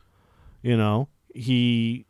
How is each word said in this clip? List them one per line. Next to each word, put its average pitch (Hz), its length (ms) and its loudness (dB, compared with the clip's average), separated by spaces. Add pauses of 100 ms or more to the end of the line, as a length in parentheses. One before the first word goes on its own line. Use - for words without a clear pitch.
(640)
you 120 140 0
know, 110 320 0 (300)
he 120 720 0